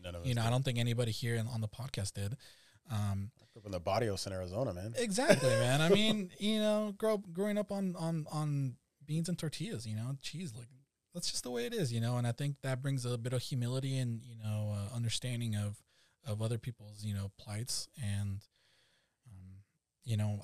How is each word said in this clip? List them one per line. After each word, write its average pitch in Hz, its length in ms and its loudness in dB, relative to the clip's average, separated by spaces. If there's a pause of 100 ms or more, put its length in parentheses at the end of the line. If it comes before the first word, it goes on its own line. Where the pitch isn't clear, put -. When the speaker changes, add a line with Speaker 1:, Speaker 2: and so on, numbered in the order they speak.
Speaker 1:
None 87 120 -6
of 87 120 -6
Speaker 2:
You 127 60 2
Speaker 1:
us 120 40 2
Speaker 2:
know, 117 60 2
I 110 40 2
Speaker 1:
did. 117 40 4
Speaker 2:
don't 131 140 4
think 123 140 0
anybody 117 340 2
here 117 240 0
in, 110 100 0
on 117 160 -2
the 107 60 0
podcast 117 460 -4
did. 101 220 -2 (540)
Um, 101 400 0 (100)
Speaker 1:
I - 40 -20 (100)
grew 113 80 -18
up 104 40 -16
in 101 60 -6
the 90 80 -2
barrios 98 460 2
in 98 80 -4
Arizona, 92 400 -2
man. 98 240 -6
Speaker 2:
Exactly, 214 500 6
man. 120 320 4
I 160 80 6
Speaker 1:
<laughs> 196 60 8
Speaker 2:
mean, 214 440 6
you 214 200 4
know, 214 400 2
grow 220 160 4
up, 196 180 -4
growing 202 240 0
up 208 160 0
on, 196 240 0
on, 165 340 0
on 143 440 0 (320)
beans 165 240 0
and 170 80 -2
tortillas, 151 480 -4
you 110 100 -2
know, 127 240 -2
cheese, 151 340 -8
like, 120 120 -12 (480)
that's 175 160 -4
just - 140 -4
the 247 60 -4
way 240 140 -2
it 233 80 -4
is, 160 200 0
you 117 80 2
know. 123 180 2
And 120 80 2
I 117 60 2
think 143 300 -2
that 131 200 -2
brings 135 240 0
a 123 100 0
bit 123 160 -4
of 127 80 2
humility 131 560 0
and, 120 260 0
you 117 140 -14
know, 107 400 0
uh, 101 180 -4
understanding 117 600 0
of, 104 200 -2 (500)
of 107 160 -2
other 113 160 0
people's, 104 460 -10
you 104 100 -2
know, 98 240 -2
plights. - 500 -6 (140)
And, 101 380 -2 (920)
um, 95 300 -18 (420)
you 113 120 0
know, 104 280 0